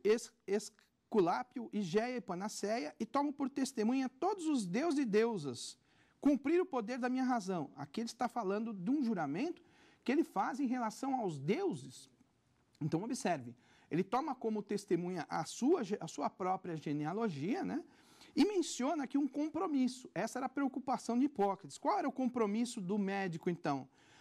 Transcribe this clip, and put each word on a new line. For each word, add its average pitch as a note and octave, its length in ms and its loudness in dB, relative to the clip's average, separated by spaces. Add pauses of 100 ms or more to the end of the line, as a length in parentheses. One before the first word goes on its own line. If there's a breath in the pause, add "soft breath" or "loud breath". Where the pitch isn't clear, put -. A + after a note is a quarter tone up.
Es-, A3 280 4 (140)
Esculápio, G#3+ 1300 -2
Higéia G#3+ 460 0
e - 20 -4
Panaceia, A3+ 800 -4
e A3+ 40 0
tomo C#4+ 280 0
por C#4 180 -4
testemunha B3+ 580 0
todos F4+ 380 -2
os C#4 180 2
deuses C4+ 360 0
e C#4+ 40 4
deusas, G#3 720 0 (440 soft breath)
cumprir D4+ 400 4
o F4+ 60 4
poder B3 320 -2
da B3 100 0
minha B3+ 160 2
razão." F#3+ 500 0
Aqui C#3 260 -6
ele A3+ 80 -2
está A#3+ 200 -2
falando A3 440 -2
de F#3 180 -4
um D4 120 2
juramento G#3 580 0 (440 loud breath)
que A#3 80 0
ele D4+ 100 4
faz A#3+ 380 -2
em C#4+ 60 2
relação B3 500 -2
aos F3+ 240 -2
deuses. F3+ 680 -2 (720)
Então, D#3 220 0
observe, E3+ 500 -2 (380 soft breath)
ele F3 140 2
toma C#4 300 0
como G#3+ 280 -2
testemunha F3+ 640 -2
a E3+ 160 -2
sua C#4+ 380 2
ge-, G3 180 -2
a - 60 -8
sua C#4 220 -4
própria F#3 480 -2
genealogia, E3 880 -2
né? A3 180 -4 (540 loud breath)
E C4+ 80 6
menciona D#4+ 600 0
aqui - 120 -2
um C#4+ 100 4
compromisso. D4+ 880 0
Essa A3+ 240 -2
era B3+ 80 -4
a B3 40 -2
preocupação B3+ 680 0
de B3+ 60 4
Hipócrates. G3 540 0
Qual F#4 200 2
era D#4+ 100 0
o - 40 -4
compromisso A#3 680 0
do F#3+ 180 0
médico, F#3+ 500 0
então? C#3+ 400 -2 (320 loud breath)